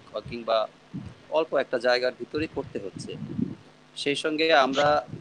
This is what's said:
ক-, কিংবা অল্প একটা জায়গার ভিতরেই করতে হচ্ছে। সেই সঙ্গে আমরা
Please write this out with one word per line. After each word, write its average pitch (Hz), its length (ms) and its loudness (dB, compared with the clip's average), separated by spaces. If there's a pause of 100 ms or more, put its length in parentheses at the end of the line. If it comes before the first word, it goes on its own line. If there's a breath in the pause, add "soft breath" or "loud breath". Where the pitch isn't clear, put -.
(140)
ক-, 107 160 -6
কিংবা 113 380 0 (600)
অল্প 160 260 0
একটা 131 240 0
জায়গার 123 400 2
ভিতরেই 151 360 -4
করতে 127 240 -6
হচ্ছে। 92 360 -10 (800)
সেই 143 200 -2
সঙ্গে 156 380 0
আমরা 143 520 4 (160)